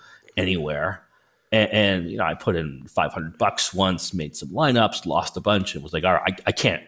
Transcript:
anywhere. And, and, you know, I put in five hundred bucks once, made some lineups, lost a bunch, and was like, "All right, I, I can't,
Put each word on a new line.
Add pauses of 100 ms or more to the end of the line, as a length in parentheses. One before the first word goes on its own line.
(360)
anywhere. (500)
And,
and,
you
know,
I
put
in
five
hundred
bucks
once,
made
some
lineups,
lost
a
bunch,
and
was
like,
"All
right,
I,
I
can't,